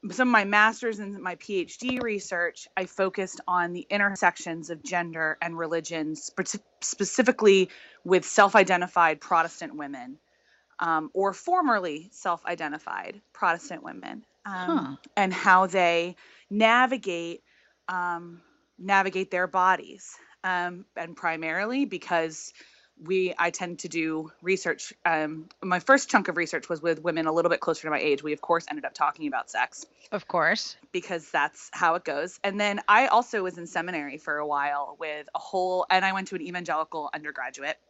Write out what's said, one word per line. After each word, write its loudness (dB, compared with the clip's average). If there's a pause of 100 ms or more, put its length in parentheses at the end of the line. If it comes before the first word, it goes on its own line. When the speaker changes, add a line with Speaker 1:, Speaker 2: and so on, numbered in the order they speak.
(120)
Speaker 1:
some 2
of 4
my 6
master's 2
and -8
my -8
P -6
H -8
D -4
research, -4 (100)
I -2
focused -4
on 0
the -8
intersections 0
of -10
gender -2
and -6
religion, -4
spe-, -6 (240)
specifically 4 (360)
with 4
self-identified 6
Protestant 0
women, -10 (600)
um, 0
or 2
formerly 2
self-identified -6 (120)
Protestant -2
women, -14 (200)
um, -2
Speaker 2:
Huh. -6 (220)
Speaker 1:
and 2
how 6
they 2 (340)
navigate, 2 (460)
um, -6 (360)
navigate 0
their 0
bodies, 0 (300)
um, -4 (100)
and -10
primarily -2
because -4 (480)
we, -2
I 2
tend -8
to -10
do -4 (100)
research. -2 (140)
Um, -2 (160)
my 0
first 4
chunk 2
of -4
research -4
was -4
with 0
women -2
a 0
little 0
bit 0
closer -2
to -6
my 0
age. 0
We, -4
of -8
course, 0
ended -8
up -8
talking -2
about -6
sex. -6 (260)
Speaker 2:
Of -8
course. 0 (160)
Speaker 1:
Because -8
that's -2
how 2
it -4
goes. -6
And -2
then 0
I 8
also 2
was -6
in -12
seminary -6
for -6
a -4
while -4
with -8
a -4
whole, -2
and 4
I 2
went -4
to -8
an -6
evangelical -6
undergraduate -8 (100)